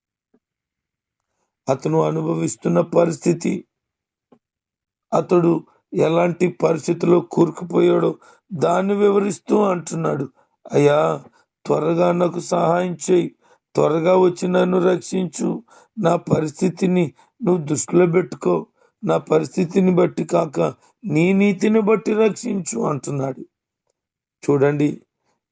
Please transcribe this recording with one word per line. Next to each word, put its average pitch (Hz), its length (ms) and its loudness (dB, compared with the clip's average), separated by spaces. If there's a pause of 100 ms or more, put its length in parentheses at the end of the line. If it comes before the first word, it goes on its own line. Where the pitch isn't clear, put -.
(1700)
అతను 156 360 0
అనుభవిస్తున్న 160 800 -2
పరిస్థితి, 170 840 0 (1500)
అతడు 170 380 2 (420)
ఎలాంటి 170 540 2
పరిస్థితిలో 170 760 0
కూరుకుపోయాడో 170 880 0 (420)
దాన్ని 180 420 0
వివరిస్తూ 202 680 0
అంటున్నాడు, 165 600 -2 (460)
"అయ్యా, 147 520 2 (420)
త్వరగా 165 460 0
నాకు 175 280 0
సహాయం 170 580 -2 (140)
చేయి, 170 160 2 (480)
త్వరగా 160 420 2
వచ్చి 180 300 0
నన్ను 180 320 2
రక్షించు, 180 840 -2 (360)
నా 170 160 2
పరిస్థితిని 165 1000 -2 (300)
నువ్వు 180 220 0
దృష్టిలో 170 420 0
పెట్టుకో, - 600 -2 (360)
నా 165 140 0
పరిస్థితిని 170 760 0
బట్టి 170 320 0
కాక 170 380 -2 (420)
నీ 175 300 0
నీతిని 202 480 2
బట్టి 214 320 0
రక్షించు" 214 640 -2
అంటున్నాడు. 139 640 -6 (1000)
చూడండి, 143 460 2 (640)